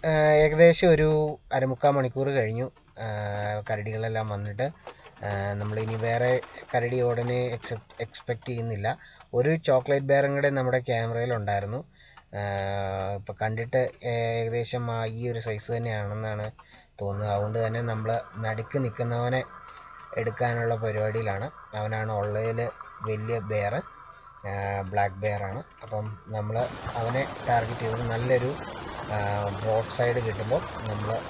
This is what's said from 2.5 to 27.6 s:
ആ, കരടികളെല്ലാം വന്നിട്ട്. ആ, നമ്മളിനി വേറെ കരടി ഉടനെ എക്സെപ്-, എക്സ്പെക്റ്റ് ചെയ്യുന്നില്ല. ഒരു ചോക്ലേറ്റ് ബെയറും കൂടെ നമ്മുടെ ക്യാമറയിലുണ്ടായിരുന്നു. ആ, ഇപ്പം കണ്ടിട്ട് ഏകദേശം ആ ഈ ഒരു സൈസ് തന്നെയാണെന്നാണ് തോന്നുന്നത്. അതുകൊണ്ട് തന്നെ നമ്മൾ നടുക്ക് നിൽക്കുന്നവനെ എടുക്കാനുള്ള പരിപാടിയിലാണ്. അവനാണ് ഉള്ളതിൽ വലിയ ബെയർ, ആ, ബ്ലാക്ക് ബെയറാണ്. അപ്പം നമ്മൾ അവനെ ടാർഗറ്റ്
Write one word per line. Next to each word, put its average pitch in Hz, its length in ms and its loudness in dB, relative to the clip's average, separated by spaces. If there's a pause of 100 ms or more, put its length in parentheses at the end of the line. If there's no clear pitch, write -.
ആ, 104 840 -4
കരടികളെല്ലാം 110 580 -2
വന്നിട്ട്. 104 340 -4 (600)
ആ, 101 280 -2
നമ്മളിനി 107 420 -2
വേറെ 117 460 2 (340)
കരടി 120 260 0
ഉടനെ 120 340 0
എക്സെപ്-, 120 640 -4
എക്സ്പെക്റ്റ് - 480 -6
ചെയ്യുന്നില്ല. 117 500 -2 (360)
ഒരു 147 220 4
ചോക്ലേറ്റ് 139 500 4
ബെയറും 139 260 4
കൂടെ 143 180 4
നമ്മുടെ 127 280 2
ക്യാമറയിലുണ്ടായിരുന്നു. 117 1040 0 (340)
ആ, 98 960 -4
ഇപ്പം 101 280 -8
കണ്ടിട്ട് 117 480 0 (160)
ഏകദേശം 117 840 -2
ആ 113 160 -2
ഈ 113 220 -4
ഒരു 113 100 -4
സൈസ് 110 340 -6
തന്നെയാണെന്നാണ് 107 800 -4 (500)
തോന്നുന്നത്. 101 340 -2
അതുകൊണ്ട് 107 320 0
തന്നെ 113 160 -2
നമ്മൾ 113 380 0 (180)
നടുക്ക് 113 460 -2
നിൽക്കുന്നവനെ 120 580 0 (760)
എടുക്കാനുള്ള 117 580 0
പരിപാടിയിലാണ്. 107 760 -2 (260)
അവനാണ് 110 360 -2
ഉള്ളതിൽ 110 560 0 (380)
വലിയ 110 320 -2
ബെയർ, 104 360 -2 (760)
ആ, 98 340 -2
ബ്ലാക്ക് 98 320 0
ബെയറാണ്. 101 480 -2 (200)
അപ്പം 107 440 -6
നമ്മൾ 107 320 -4 (360)
അവനെ 117 320 -2 (220)
ടാർഗറ്റ് 117 320 2